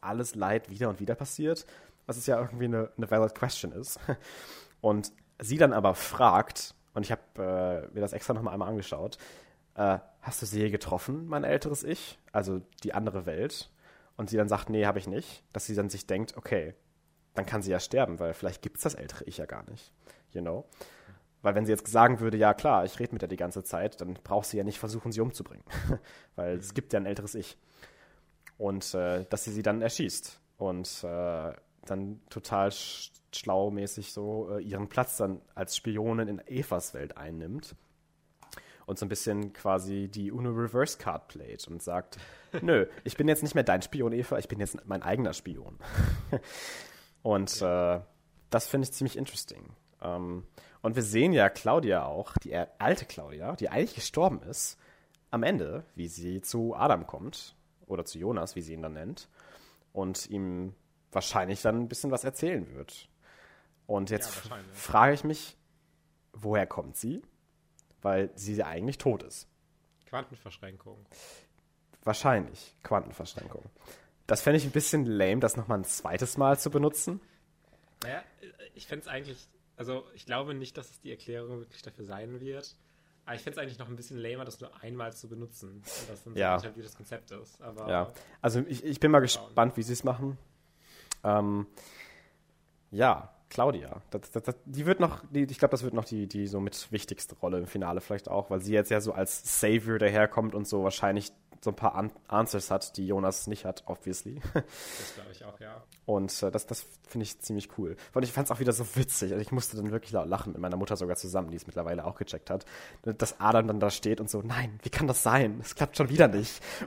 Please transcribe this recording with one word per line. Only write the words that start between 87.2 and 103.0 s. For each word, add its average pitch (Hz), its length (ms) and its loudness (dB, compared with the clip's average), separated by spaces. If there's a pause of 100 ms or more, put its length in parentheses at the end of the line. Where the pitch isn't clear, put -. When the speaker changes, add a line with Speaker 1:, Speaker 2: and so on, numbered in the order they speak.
Speaker 2:
ist. - 300 -18
Aber - 260 -12
Speaker 1:
Ja. 87 240 0 (300)
Also 120 260 2
ich, 139 160 -6
ich 143 160 -4
bin 151 120 6
mal 143 100 12
Speaker 2:
mal 127 80 6
schauen. - 160 -2
Speaker 1:
gespannt, 117 320 4
wie 117 60 0
sie's 120 200 -4
machen. 131 340 -2 (840)
Ähm, 101 440 2 (1200)
ja, 107 380 4 (200)
Claudia. - 600 0
Das, - 220 -8
das, 113 120 -4
das, 127 120 -4 (100)
die 143 200 -6
wird 185 140 6
noch, 175 320 2
die, 143 120 2
ich 135 160 -4
glaub, 139 120 8
das 123 120 0
wird 123 100 -4
noch 110 120 0
die, 104 220 -4
die 101 200 -4
so 98 120 -4
mit - 320 -6
wichtigste - 440 -6
Rolle 90 240 -2
im 87 80 -4
Finale 92 340 -4
vielleicht - 280 -6
auch, 95 200 -2
weil 95 120 0
sie 101 120 -2
jetzt 104 180 6
ja 107 80 4
so 107 140 -2
als - 480 -2
Savior 110 380 4
daherkommt 107 560 4
und 104 120 -4
so 98 160 2
wahrscheinlich 98 480 2 (300)
so - 100 -2
ein - 60 -2
paar - 180 2
An-, 107 160 -2 (160)
Answers 107 440 2
hat, - 260 -2
die 95 100 -2